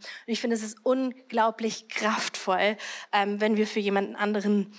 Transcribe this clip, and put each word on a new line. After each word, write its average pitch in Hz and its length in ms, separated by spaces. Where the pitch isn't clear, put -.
ich 226 160
finde, 233 140
es 214 80
ist 214 180
unglaublich 226 1080
kraftvoll, 208 880
ähm, 202 280
wenn 214 160
wir 214 120
für 220 120
jemanden 196 360
anderen, 208 640